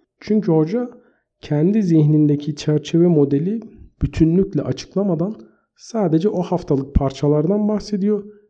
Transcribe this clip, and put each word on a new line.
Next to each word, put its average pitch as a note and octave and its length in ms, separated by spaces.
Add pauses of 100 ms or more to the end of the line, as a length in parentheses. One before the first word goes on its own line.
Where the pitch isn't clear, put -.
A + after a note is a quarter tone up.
(200)
Çünkü G#3 320
hoca F#3+ 380 (500)
kendi F3+ 420
zihnindeki D3+ 760
çerçeve D3+ 500
modeli D#3 540 (420)
bütünlükle D#3+ 600
açıklamadan F#3 720 (420)
sadece F3+ 520
o F3+ 140
haftalık D3 520
parçalardan D3+ 760
bahsediyor G3+ 560 (260)